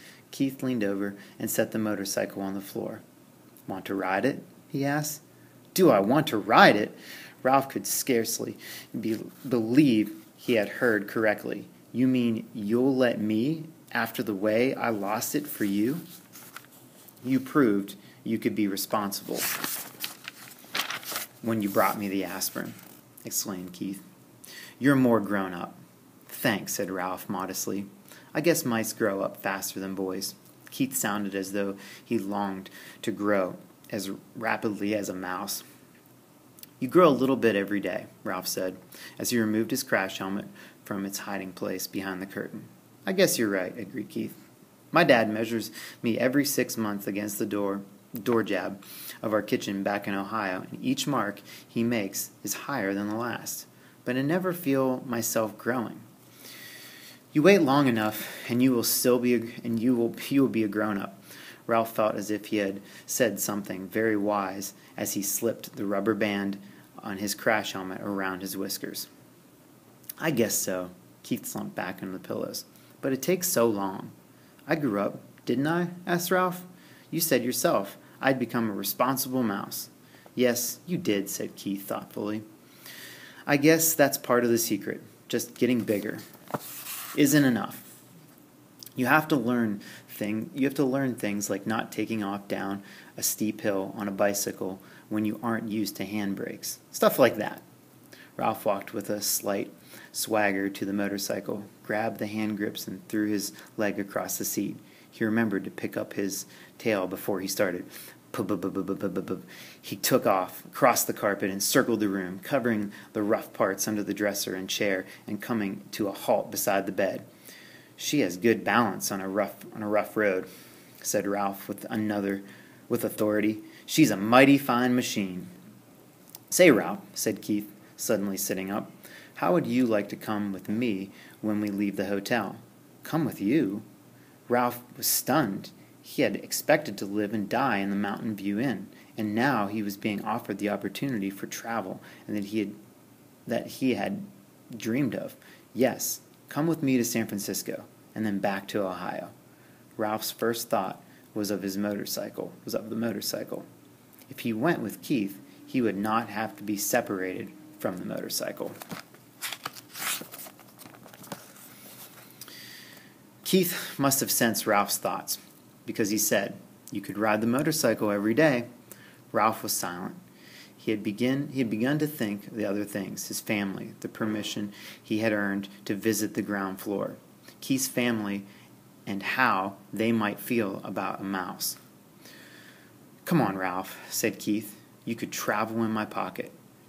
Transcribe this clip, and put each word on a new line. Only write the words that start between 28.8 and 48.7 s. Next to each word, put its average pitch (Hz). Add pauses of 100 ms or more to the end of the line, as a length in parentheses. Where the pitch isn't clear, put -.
grow 98
up -
faster 98
than 95
boys." 95 (340)
Keith -
sounded 101
as 95
though 98 (280)
he 117
longed 98 (320)
to 113
grow 98 (320)
as 98 (240)
rapidly 107
as 98
a 98
mouse. 92 (1160)
"You 131
grow 160
a 123
little 135
bit 110
every 101
day," 92 (160)
Ralph 92
said, 92 (420)
as -
he 123
removed 110
his 131
crash 98
helmet 98 (400)
from 98
its 98
hiding 95
place 92
behind 95
the 95
curtain. - (420)
"I 101
guess 180
you're 113
right," 95
agreed 104
Keith. 113 (580)
"My 165
dad 120
measures 110 (320)
me 113
every 131
six -
months 104
against 104
the 110
door, 101 (320)
door 113
jab 98 (380)